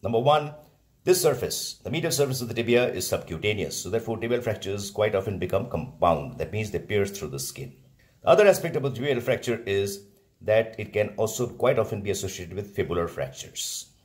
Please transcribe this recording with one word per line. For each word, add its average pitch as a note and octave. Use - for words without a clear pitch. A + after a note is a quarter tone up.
Number A2+
one, D3
this F3+
surface, -
the -
medial D#3+
surface C3
of A#2+
the -
tibia A#2+
is -
subcutaneous. E2+
So F#2
therefore, A2+
tibial A#2
fractures G2+
quite G#2+
often F#2+
become F#2
compound. D#2
That D#2+
means G#2+
they E2
pierce G2+
through -
the C2+
skin. -
The -
other F#3+
aspect E3
about C3
tibial B2
fracture B2
is G2
that A2
it G#2+
can G#2
also A2
quite A#2+
often G#2
be G2+
associated F#2
with -
fibular E2+
fractures. -